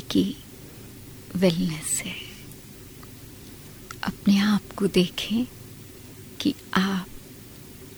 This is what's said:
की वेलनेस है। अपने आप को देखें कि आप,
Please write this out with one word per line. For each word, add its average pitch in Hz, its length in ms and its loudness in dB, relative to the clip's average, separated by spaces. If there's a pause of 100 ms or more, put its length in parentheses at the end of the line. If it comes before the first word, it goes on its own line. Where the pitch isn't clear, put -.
(100)
की - 140 8 (1120)
वेलनेस 175 680 4
है। - 120 -4 (1900)
अपने - 340 6
आप 202 380 4
को 196 100 4
देखें 202 600 4 (960)
कि - 140 4 (200)
आप, 190 320 2 (920)